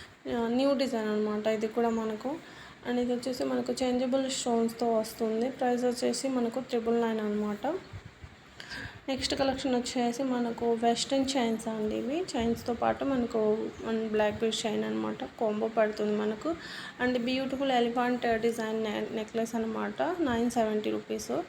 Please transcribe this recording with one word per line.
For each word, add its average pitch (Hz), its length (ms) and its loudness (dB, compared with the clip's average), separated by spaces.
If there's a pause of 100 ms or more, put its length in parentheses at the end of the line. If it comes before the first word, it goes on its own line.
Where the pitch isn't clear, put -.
(360)
ఆ, 233 120 0
న్యూ 262 260 4
డిజైన్ 240 340 0
అనమాట 214 400 0
ఇది 220 200 0
కూడా 233 220 2
మనకు. 226 460 -2 (540)
And 247 100 0
ఇది 247 140 2
వచ్చేసి 254 300 -2
మనకు 254 300 0 (100)
చేంజబుల్ 254 480 2
స్టోన్స్తో 233 680 2
వస్తుంది. 220 500 0
ప్రైస్ 247 340 0
వచ్చేసి 247 440 0
మనకు 247 320 0
త్రిబుల్ 233 420 0
నైన్ 226 180 2
అనమాట. 208 540 -2 (1400)
నెక్స్ట్ 269 260 -2
కలెక్షన్ 262 400 2
వచ్చేసి 240 480 0
మనకు 240 500 2
వెస్ట్రన్ 233 520 2 (120)
చైన్స్ 226 300 0
అండి. 214 280 -2
ఇవి 254 300 -2 (120)
చైన్స్తో 233 360 0
పాటు 226 320 2
మనకు 240 340 0 (460)
వన్ 220 240 0
బ్లాక్ 208 300 2
బీడ్స్ 220 260 0
చైన్ 214 180 0
అనమాట. 220 400 -2
కాంబో 220 440 0
పడుతుంది 214 540 2
మనకు. 220 340 -2 (480)
And 247 200 2
బ్యూటిఫుల్ 262 480 0
ఎలిఫెంట్ 240 680 2
డిజైన్ 220 420 0
నె-, 214 320 -2
నెక్లెస్ 226 400 -4
అనమాట, 220 460 -2
నైన్ 262 480 2
సెవెంటీ 214 420 2
రూపీస్. 214 400 -4 (180)